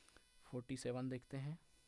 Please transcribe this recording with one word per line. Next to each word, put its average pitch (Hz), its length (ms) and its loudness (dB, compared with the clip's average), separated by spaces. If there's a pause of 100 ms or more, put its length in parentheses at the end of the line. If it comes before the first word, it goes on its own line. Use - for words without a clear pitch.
(460)
फ़ोर्टी 127 320 -2
सेवन 127 320 2
देखते 131 280 -2
हैं। 143 200 0 (300)